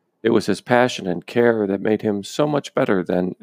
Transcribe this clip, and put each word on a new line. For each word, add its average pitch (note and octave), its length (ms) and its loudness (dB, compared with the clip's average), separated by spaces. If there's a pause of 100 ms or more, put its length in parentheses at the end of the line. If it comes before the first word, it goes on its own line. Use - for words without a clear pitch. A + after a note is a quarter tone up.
(240)
It A2+ 60 0
was A2+ 160 2
his F#2+ 160 -2
passion B2 460 2
and F2 200 -4
care A#2 400 2
that F#2+ 140 -2
made G#2+ 200 0
him G2+ 220 -2
so D3 240 -2
much D3 260 -4
better G#2+ 300 0
than F#2 400 -2